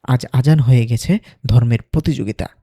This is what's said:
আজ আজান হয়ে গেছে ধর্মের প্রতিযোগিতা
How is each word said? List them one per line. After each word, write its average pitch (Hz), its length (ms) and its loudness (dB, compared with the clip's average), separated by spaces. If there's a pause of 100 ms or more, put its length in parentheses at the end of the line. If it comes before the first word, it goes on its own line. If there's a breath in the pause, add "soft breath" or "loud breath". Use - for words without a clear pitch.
আজ 127 300 -2
আজান 147 280 2
হয়ে 120 260 2
গেছে 120 320 -2 (280 loud breath)
ধর্মের 117 360 2
প্রতিযোগিতা 120 680 -6 (140)